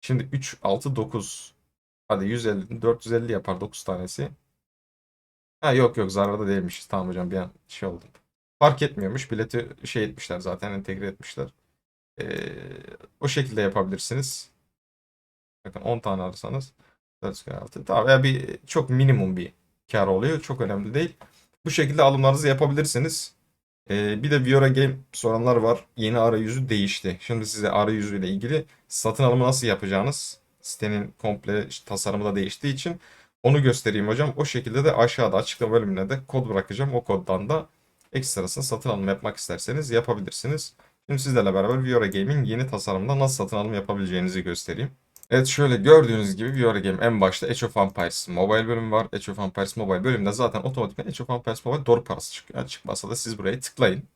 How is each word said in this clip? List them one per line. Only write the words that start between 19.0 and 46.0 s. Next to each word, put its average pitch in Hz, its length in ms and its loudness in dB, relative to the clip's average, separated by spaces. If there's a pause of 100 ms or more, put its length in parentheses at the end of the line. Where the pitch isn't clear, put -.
bir 87 160 -8 (400)
kar 101 140 4
oluyor. 117 340 2
Çok 131 200 -6
önemli 101 340 -4
değil. 165 220 -2 (480)
Bu 160 60 -2
şekilde 147 320 2
alımlarınızı 139 460 6
yapabilirsiniz. 143 880 0 (540)
Ee, 104 320 0
bir 143 80 0
de 143 140 4
Viora 135 240 6
Game 131 280 2 (160)
soranlar 117 440 2
var. 117 280 2 (120)
Yeni 113 220 0
arayüzü 113 500 2
değişti. 98 520 0
Şimdi 113 260 -4
size 107 240 -2
arayüzüyle 104 580 0
ilgili 120 360 -2 (240)
satın - 360 0
alımı 123 200 4
nasıl 131 220 0
yapacağınız, 101 720 -2 (220)
sitenin 104 580 -6
komple 104 500 -4
işte - 200 -16
tasarımı 101 360 -4
da 101 120 -2
değiştiği 101 380 -4
için 170 260 -6 (420)
onu 139 200 6
göstereyim 107 460 2
hocam. 120 280 0
O 147 80 0
şekilde 123 400 -2
de 156 80 4
aşağıda 117 440 2
açıklama 110 360 -2
bölümüne 101 380 2
de 135 180 -4
kod 131 200 -2
bırakacağım. 110 460 -2
O 120 100 0
koddan 95 440 0
da 156 200 -2 (440)
ekstrasını 131 520 -4
satın 117 260 -4
alım 98 180 -2
yapmak 98 280 -2
isterseniz 127 540 -6
yapabilirsiniz. 117 840 -2 (320)
Şimdi 135 160 -2
sizlerle 120 320 2
beraber 117 300 2
Viora 120 220 4
Game'in 101 380 0
yeni 117 220 -2
tasarımda 107 520 -2
nasıl 135 260 2
satın 101 120 -6
alım 104 180 -2
yapabileceğinizi 92 680 -2
göstereyim. 87 480 -6 (400)
Evet, 131 160 4
şöyle 131 300 2
gördüğünüz 113 600 8